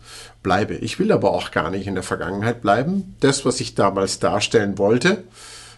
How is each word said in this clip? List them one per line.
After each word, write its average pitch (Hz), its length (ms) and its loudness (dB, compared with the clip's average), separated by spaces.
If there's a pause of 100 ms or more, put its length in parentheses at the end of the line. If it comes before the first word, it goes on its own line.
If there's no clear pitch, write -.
(420)
bleibe. 95 320 0
Ich - 240 -6
will 208 140 2
aber 101 200 4
auch 90 200 -4
gar 80 180 0
nicht 95 160 -4
in 98 80 -4
der 90 100 -4
Vergangenheit 98 600 -4
bleiben. 139 560 0
Das, 135 260 2
was 127 160 0
ich - 140 -8
damals 98 420 2
darstellen 101 640 0
wollte, 127 460 2 (520)